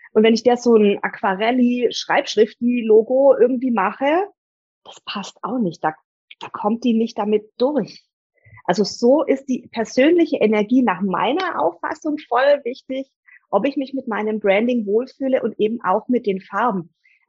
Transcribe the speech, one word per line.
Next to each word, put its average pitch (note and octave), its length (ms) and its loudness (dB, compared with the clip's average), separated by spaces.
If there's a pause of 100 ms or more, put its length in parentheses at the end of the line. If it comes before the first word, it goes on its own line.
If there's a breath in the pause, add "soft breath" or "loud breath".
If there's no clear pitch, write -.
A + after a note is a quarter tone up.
(140 soft breath)
und A3 100 4
wenn A3+ 100 6
ich A3+ 100 0
der A#3+ 140 4
so A#3 180 2
ein G#3 280 4
Aquarelli-Schreibschrifti-Logo A#3+ 2250 2
irgendwie B3 340 0
mache, C4+ 560 0 (600)
das - 140 -20
passt - 420 -12
auch B3 160 -4
nicht. F3+ 240 -4
Da, D#3 100 0 (460)
da - 100 -14
kommt A3+ 340 -4
die A#3+ 100 2
nicht A3+ 240 -2
damit G#3 400 -2
durch. B3+ 460 -4 (640 soft breath)
Also F3+ 180 0
so B3+ 400 2
ist - 240 -2
die B3+ 240 -6
persönliche D4 680 2
Energie G#3+ 460 2
nach F#3 180 0
meiner A3 600 -2
Auffassung D#4+ 560 -6 (100)
voll C4+ 360 2
wichtig, C4 460 -10 (400 soft breath)
ob G3+ 160 0
ich C#4 120 -2
mich C4 160 -6
mit C4+ 140 -8
meinem G#3+ 320 -4
Branding G#3+ 460 0
wohlfühle B3+ 560 -2
und A3 180 -6
eben G#3+ 240 -2
auch G3 240 -2
mit B3 180 0
den F#3+ 160 -4
Farben. G3 520 -4 (360)